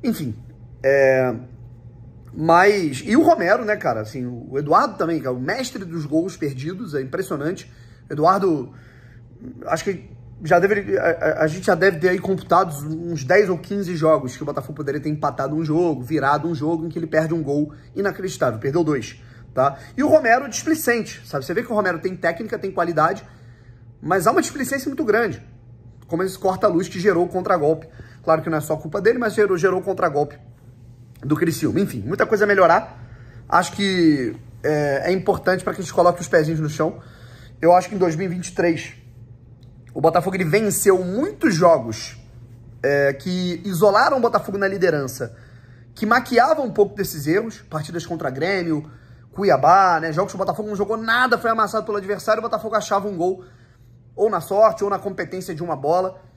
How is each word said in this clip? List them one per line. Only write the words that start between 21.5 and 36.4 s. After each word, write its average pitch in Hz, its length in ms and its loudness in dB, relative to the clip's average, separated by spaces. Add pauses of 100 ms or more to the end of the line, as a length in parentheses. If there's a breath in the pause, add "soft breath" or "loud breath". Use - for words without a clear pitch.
vê - 100 -2
que - 80 -8
o - 40 -2
Romero 185 240 0
tem 185 180 -6
técnica, 208 420 -4
tem 196 100 -6
qualidade, 170 560 0 (760 soft breath)
mas 170 260 2
há - 40 6
uma 359 100 4
displicência 269 480 -6
muito 269 160 -6
grande, 214 360 0 (640)
como 170 160 -4
esse 185 160 -4
corta-luz 180 520 0
que 185 100 -8
gerou 180 260 2
o 180 40 -8
contragolpe. 165 580 0 (340 loud breath)
Claro 160 200 2
que 165 80 -6
não 160 80 -2
é 147 40 -2
só 156 140 -2
culpa 156 240 -6
dele, 226 180 2
mas 226 160 -2
gerou, 196 240 2
gerou 185 220 2
o 180 40 -8
contragolpe 160 540 -2 (840)
do 151 160 -2
Criciúma. 160 420 -2
Enfim, 135 220 -4
muita 185 240 -2
coisa 208 180 2
a 208 40 2
melhorar. 185 540 4 (460 loud breath)
Acho 175 240 2
que 165 640 2 (260)
é, 147 440 0
é 175 80 0
importante 185 500 0
pra 185 100 -4
que - 60 -10
a 190 40 -6
gente - 100 -10
coloque 175 260 4
os 175 80 -8
pezinhos 160 320 2